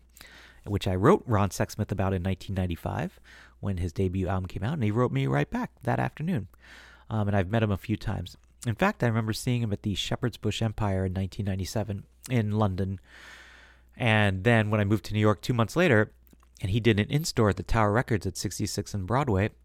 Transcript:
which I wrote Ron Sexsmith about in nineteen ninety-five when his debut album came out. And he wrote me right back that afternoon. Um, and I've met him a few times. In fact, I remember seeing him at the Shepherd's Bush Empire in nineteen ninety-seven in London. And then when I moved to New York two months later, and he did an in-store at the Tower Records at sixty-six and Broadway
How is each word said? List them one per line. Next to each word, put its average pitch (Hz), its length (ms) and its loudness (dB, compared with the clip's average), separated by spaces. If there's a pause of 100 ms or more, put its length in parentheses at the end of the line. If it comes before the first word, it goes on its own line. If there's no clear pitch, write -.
(640)
which 101 220 -2
I 92 80 2
wrote 127 320 6
Ron 101 220 2
Sexsmith - 420 -4
about 98 220 0
in 87 100 -2
nineteen 95 320 -4
ninety-five 95 640 -4 (400)
when 98 180 -4
his 85 160 -4
debut 95 340 0
album 92 200 -2
came 92 160 -8
out. 131 100 -2
And 143 100 -2
he 104 80 2
wrote 123 200 2
me 135 160 0
right 143 220 0
back 240 220 -4 (120)
that 123 160 0
afternoon. 127 480 -4 (640)
Um, 107 180 0
and 104 100 2
I've 92 140 0
met 110 120 2
him 104 80 2
a 92 60 0
few 107 200 -4
times. 95 380 -6 (320)
In 107 80 -2
fact, 196 280 0
I 120 40 4
remember 110 260 0
seeing 120 280 -2
him 110 100 -2
at - 120 -4
the 101 120 -2
Shepherd's - 420 -4
Bush - 240 -4
Empire 101 440 0
in 92 80 -2
nineteen 95 320 -4
ninety-seven 98 580 -4 (260)
in 110 220 0
London. 98 480 0 (1000)
And 104 440 2
then 110 240 4
when 107 100 2
I 101 60 2
moved 104 200 2
to 104 80 -6
New 104 60 2
York 107 220 4
two 131 120 -2
months 117 220 0
later, 143 380 4 (480)
and 92 100 -4
he 117 80 2
did 107 220 6
an - 80 -2
in-store 123 400 2
at 92 80 0
the 98 60 -6
Tower 107 280 2
Records 110 340 0
at 92 120 -4
sixty-six - 560 -6
and 95 120 -6
Broadway 110 440 0 (160)